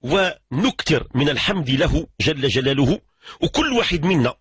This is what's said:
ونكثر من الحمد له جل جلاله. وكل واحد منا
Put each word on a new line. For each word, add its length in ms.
ونكثر 1120
من 140
الحمد 400
له 380
جل 260
جلاله. 520
وكل 320
واحد 320
منا 360